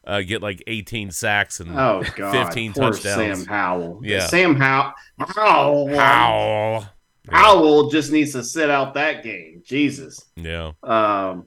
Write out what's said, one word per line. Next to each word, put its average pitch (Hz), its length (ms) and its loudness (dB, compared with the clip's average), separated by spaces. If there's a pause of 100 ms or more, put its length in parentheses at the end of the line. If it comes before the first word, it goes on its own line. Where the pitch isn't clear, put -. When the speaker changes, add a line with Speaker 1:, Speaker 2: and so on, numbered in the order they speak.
Speaker 1:
uh, 101 160 -4
get, 95 220 -6
like, 98 240 -8
eighteen 110 420 -8
sacks 104 500 -4
and 85 180 -12
Speaker 2:
Oh, 107 260 0 (120)
God. 98 180 -8
Speaker 1:
fifteen 113 400 -4
Speaker 2:
Poor 131 180 0
Speaker 1:
touchdowns. 101 480 -4
Speaker 2:
Sam 87 80 -10
Howell. 90 560 -4
Speaker 1:
Yeah. 95 240 -2
Speaker 2:
Sam 175 280 2
How-, 135 380 0 (260)
Howell. 147 760 2
Speaker 1:
Howell. 110 880 2 (400)
Yeah. 151 120 -2
Speaker 2:
Howell 156 540 6
just 143 200 0
needs 151 200 2
to 127 120 -6
sit 151 280 -2
out 135 240 -2
that 147 280 -2
game. 87 400 -14
Jesus. 127 600 -4 (100)
Speaker 1:
Yeah. 82 360 -10 (100)
Speaker 2:
Um, 98 640 -2